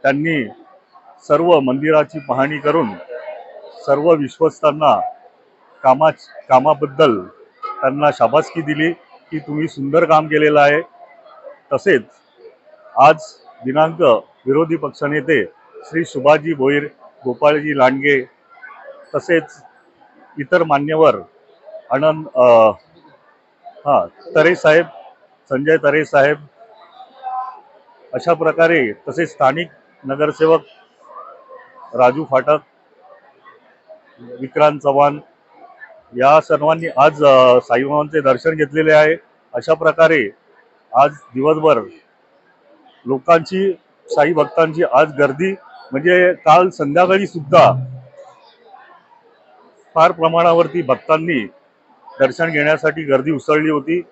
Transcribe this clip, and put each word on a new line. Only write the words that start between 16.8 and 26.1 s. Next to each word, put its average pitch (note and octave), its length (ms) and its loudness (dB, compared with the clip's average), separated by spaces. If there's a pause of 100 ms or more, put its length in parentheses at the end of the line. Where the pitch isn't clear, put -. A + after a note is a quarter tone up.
गोपाळजी D3 520 -2
लांडगे C3+ 440 0 (960)
तसेच D#3+ 280 -2 (960)
इतर E3+ 240 -2
मान्यवर D3+ 520 0 (760)
आनंद, D#3 340 -2 (100)
अ, C3 60 2 (1200)
हां, - 680 -4
तरे E3 200 0
साहेब, E3 300 2 (640)
संजय D3 280 0
तरे D3 280 0
साहेब D3 320 0 (1800)